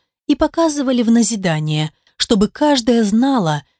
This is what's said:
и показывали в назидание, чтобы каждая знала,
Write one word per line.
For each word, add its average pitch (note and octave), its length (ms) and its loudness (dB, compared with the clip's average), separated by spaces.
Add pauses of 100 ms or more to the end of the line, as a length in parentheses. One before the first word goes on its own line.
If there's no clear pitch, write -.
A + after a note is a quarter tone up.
(280)
и D4 80 0
показывали D4 640 0
в A3+ 100 0
назидание, E3 800 0 (260)
чтобы G#3 320 0
каждая B3 540 0
знала, G#3+ 600 0 (160)